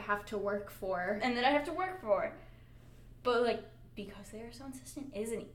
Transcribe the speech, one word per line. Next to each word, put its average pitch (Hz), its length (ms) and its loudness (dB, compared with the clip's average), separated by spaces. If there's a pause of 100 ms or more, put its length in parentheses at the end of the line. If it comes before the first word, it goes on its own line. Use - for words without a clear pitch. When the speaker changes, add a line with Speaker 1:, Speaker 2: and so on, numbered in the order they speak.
Speaker 1:
have 208 200 2
to 214 120 -2
work 202 320 0
for. 190 520 0
Speaker 2:
And 240 140 2
that 247 80 4
I 262 60 8
have 294 140 6
to 339 80 -2
work 370 280 -2
for. 190 320 4 (920)
But, 240 180 6
like, 226 220 2 (320)
because 202 340 -10
they 220 100 -10
are 233 120 -12
so 269 140 -14
insistent, 269 480 -10
it 202 60 -2
is 226 120 -2
an 214 220 -2